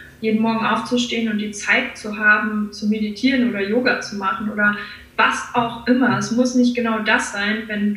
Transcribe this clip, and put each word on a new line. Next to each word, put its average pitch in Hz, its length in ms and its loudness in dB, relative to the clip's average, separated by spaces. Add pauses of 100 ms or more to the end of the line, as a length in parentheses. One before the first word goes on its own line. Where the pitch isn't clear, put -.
(180)
jeden 220 220 2
Morgen 220 240 2
aufzustehen 226 640 0
und 208 80 -2
die 208 120 -4
Zeit - 460 -2
zu 208 200 -10
haben, 214 560 2
zu 208 140 -4
meditieren 214 600 0
oder 196 120 -2
Yoga 233 400 0
zu 202 160 -10
machen 196 340 -2
oder 208 240 2 (400)
was - 380 0
auch 240 340 -2
immer. 254 300 4
Es 208 140 -4
muss 254 240 2
nicht 247 200 4
genau 226 240 0
das 214 320 0
sein, 208 360 -2
wenn 208 220 -2
du - 80 -2